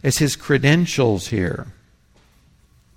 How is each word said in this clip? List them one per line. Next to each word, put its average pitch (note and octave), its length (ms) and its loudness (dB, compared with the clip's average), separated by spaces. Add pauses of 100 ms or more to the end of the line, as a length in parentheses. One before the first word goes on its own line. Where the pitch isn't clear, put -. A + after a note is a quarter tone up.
as C3+ 140 0
his D3 180 0
credentials C#3 920 0
here. F#2 400 -4 (1300)